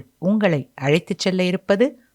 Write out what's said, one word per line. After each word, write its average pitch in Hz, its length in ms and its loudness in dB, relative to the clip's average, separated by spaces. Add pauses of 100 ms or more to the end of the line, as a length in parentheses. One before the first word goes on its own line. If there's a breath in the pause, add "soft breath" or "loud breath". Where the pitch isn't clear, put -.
(180)
உங்களை 185 440 0 (140)
அழைத்துச் 151 420 -2
செல்ல 185 260 -2
இருப்பது 190 420 0 (300 soft breath)